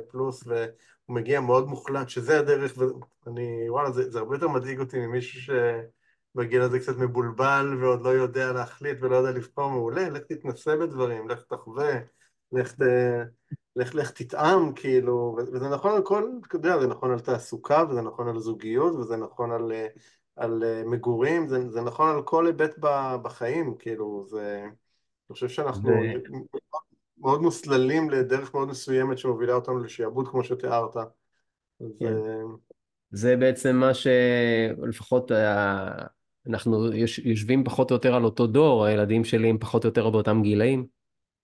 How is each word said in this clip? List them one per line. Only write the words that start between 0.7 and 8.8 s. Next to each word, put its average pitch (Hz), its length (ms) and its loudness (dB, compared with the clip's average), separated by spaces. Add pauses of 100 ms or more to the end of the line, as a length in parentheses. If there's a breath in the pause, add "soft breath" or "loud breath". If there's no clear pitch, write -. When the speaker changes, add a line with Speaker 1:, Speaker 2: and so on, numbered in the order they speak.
Speaker 1:
מגיע 123 260 0
מאוד 127 260 2
מוחלט, 135 420 -8
שזה 131 300 2
הדרך, 139 380 0
ואני, 120 920 -6
וואלה, 135 220 -2
זה, 127 200 -2
זה 117 80 -6
הרבה 120 160 -4
יותר 156 120 0
מדאיג 131 320 -4
אותי 131 280 -6
ממישהו 127 480 -6 (800)
שבגיל 123 260 2
הזה 127 180 2
קצת 127 180 -4
מבולבל, 127 840 0
ועוד 123 200 2
לא 123 80 0
יודע 127 420 0
להחליט, 127 500 -6